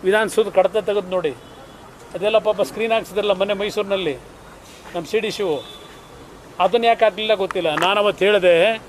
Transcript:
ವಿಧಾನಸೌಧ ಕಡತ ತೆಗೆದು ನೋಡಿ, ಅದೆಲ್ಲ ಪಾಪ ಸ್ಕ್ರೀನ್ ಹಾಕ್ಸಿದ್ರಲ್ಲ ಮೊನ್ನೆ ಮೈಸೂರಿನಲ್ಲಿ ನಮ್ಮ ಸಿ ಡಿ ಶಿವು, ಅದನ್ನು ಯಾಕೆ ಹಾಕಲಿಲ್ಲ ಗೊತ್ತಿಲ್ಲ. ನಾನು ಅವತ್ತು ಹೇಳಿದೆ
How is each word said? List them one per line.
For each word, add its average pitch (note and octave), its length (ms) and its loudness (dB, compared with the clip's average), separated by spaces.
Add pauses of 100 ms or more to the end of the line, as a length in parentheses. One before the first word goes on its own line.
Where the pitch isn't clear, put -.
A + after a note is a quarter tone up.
ವಿಧಾನಸೌಧ G#3+ 440 2
ಕಡತ F#3 300 2
ತೆಗೆದು G3+ 320 -2
ನೋಡಿ, E3+ 260 -2 (760)
ಅದೆಲ್ಲ G#3 240 0
ಪಾಪ G3+ 240 0
ಸ್ಕ್ರೀನ್ A3 300 -2
ಹಾಕ್ಸಿದ್ರಲ್ಲ G3+ 400 -2
ಮೊನ್ನೆ G3 220 0
ಮೈಸೂರಿನಲ್ಲಿ G3 640 -4 (800)
ನಮ್ಮ E3+ 100 -6
ಸಿ G#3+ 140 -2
ಡಿ G#3+ 120 -4
ಶಿವು, E3 320 -4 (960)
ಅದನ್ನು A3 280 0
ಯಾಕೆ A3+ 180 4
ಹಾಕಲಿಲ್ಲ G#3+ 280 0
ಗೊತ್ತಿಲ್ಲ. F3+ 420 -2
ನಾನು F#3+ 260 2
ಅವತ್ತು F#3+ 240 2
ಹೇಳಿದೆ G3 640 4